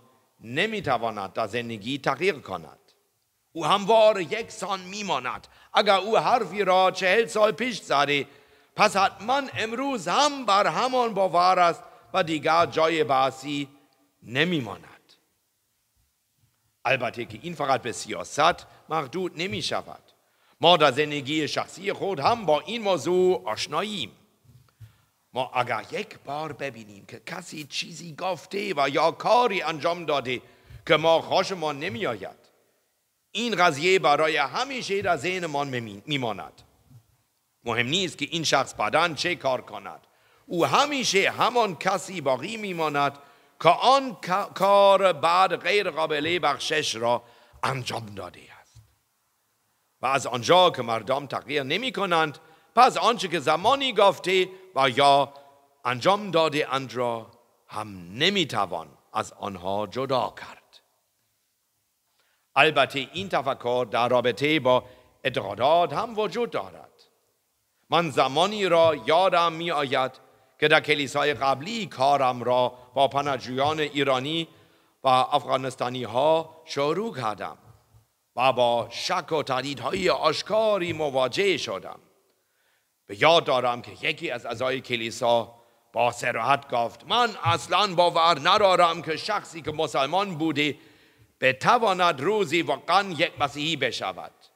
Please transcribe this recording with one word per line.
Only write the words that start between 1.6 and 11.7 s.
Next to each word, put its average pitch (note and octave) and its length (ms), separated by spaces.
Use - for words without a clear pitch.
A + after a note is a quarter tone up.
تغییر D3 420
کند. F2 400
او D#3+ 140
هموار G3+ 560
یکسان F#3+ 580
می‌ماند. F3 680
اگر G3+ 240
او G3+ 200
حرفی G3 460
را F#3 280
چهل F#3+ 340
سال G#3+ 260
پیش A3+ 280
زده، C#3+ 480
پس G3 220
حتماً G3+ 440
امروز A3+ 500
هم C4+ 380
بر G3 220
همان A#3 460
باور F3+ 460
است E3+ 240